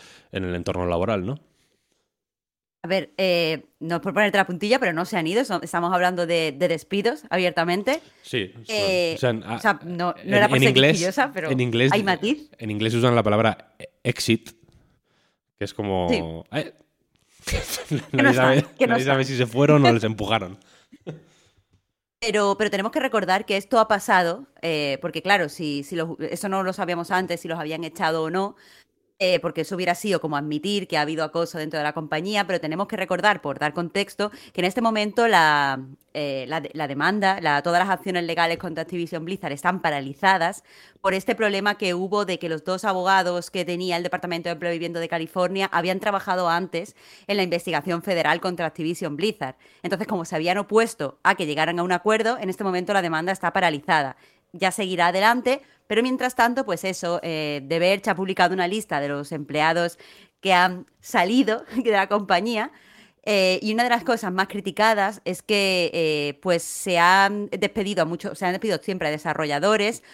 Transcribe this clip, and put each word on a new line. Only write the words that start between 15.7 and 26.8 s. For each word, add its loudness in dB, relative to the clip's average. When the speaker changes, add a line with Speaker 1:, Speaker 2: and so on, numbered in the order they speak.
Speaker 1:
como, -2
Speaker 2:
Sí. -4
Speaker 1:
eh, -8
<laughs> -
Speaker 2:
Que -4
no 4
Speaker 1:
nadie 8
Speaker 2:
están, 4
Speaker 1:
sabe, 6
Speaker 2:
que 4
no 2
Speaker 1:
nadie 2
sabe 4
Speaker 2:
están. -2
Speaker 1:
si -
se 2
fueron 6
o 8
les 2
empujaron. -2
<laughs> -14
Speaker 2:
Pero, 2
pero 0
tenemos -2
que 0
recordar 0
que 0
esto 2
ha 4
pasado, 2
eh, -2
porque -6
claro, 2
si, -6
si -8
los, -4
eso -6
no -2
lo -2
sabíamos -4